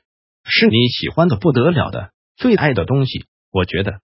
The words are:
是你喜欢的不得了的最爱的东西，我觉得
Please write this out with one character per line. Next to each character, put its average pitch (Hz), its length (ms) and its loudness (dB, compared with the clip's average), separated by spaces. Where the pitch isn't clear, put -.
是 - 220 2
你 120 200 4
喜 - 220 -6
欢 170 180 0
的 131 80 2
不 147 160 0
得 139 200 2
了 - 180 0
的 110 220 -10
最 240 180 2
爱 143 180 0
的 87 120 -2
东 135 200 0
西， - 200 -10
我 92 140 0
觉 95 180 -4
得 98 200 -6